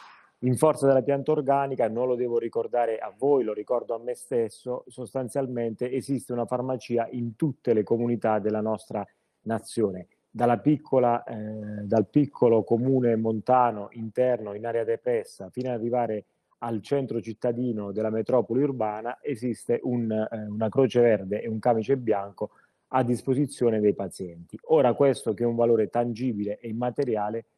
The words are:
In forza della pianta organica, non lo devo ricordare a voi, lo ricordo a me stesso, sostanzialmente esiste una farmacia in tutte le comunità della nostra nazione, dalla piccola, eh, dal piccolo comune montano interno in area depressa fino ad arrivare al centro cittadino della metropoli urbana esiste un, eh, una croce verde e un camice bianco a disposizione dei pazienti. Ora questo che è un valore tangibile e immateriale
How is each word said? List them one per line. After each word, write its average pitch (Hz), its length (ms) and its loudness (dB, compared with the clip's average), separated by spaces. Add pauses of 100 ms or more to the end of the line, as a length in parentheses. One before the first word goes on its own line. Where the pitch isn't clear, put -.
(400)
In 127 160 2
forza 143 320 4
della 131 160 6
pianta 139 280 0
organica, 139 560 0
non 117 200 -2
lo 127 80 0
devo 120 240 0
ricordare 113 580 -2
a 107 180 -10
voi, 135 280 2
lo 107 100 -2
ricordo 113 400 -4
a 113 60 -4
me 120 160 -8
stesso, 123 720 -4
sostanzialmente 123 1040 -4
esiste 131 420 -4
una 120 120 -2
farmacia 123 680 -2
in 120 240 -6
tutte 131 380 -2
le 107 100 4
comunità 113 560 0
della 107 220 -2
nostra 107 440 -4 (360)
nazione, 104 680 -2 (220)
dalla 120 280 2
piccola, 127 680 2
eh, 107 600 -8
dal 104 240 2
piccolo 120 560 4
comune 123 520 2
montano 110 760 2
interno 113 600 -2
in 107 120 -8
area 117 180 -2
depressa 110 680 -4
fino 127 200 -6
ad 123 60 -2
arrivare 117 500 -2 (340)
al 117 220 -6
centro 127 400 -2
cittadino 113 720 -4
della 107 180 -2
metropoli 113 540 0
urbana 113 580 -4
esiste 120 640 -4
un, 120 280 -2
eh, 107 360 -4
una 107 220 -2
croce 123 320 2
verde 104 420 2
e 117 40 -6
un 110 120 -4
camice 117 380 2
bianco 101 520 -2 (400)
a 131 140 2
disposizione 120 760 0
dei 104 140 4
pazienti. 87 720 -10
Ora 143 280 4
questo 139 400 2
che 113 100 -2
è - 20 0
un 117 100 0
valore 117 340 4
tangibile 113 720 -2
e 117 100 -10
immateriale 113 760 -4 (120)